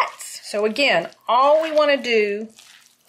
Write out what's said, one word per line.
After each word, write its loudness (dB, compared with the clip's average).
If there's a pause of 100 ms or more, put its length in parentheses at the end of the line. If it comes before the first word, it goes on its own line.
nuts. -10
So -2
again, 0 (180)
all 4
we -6
wanna 2
do -2 (600)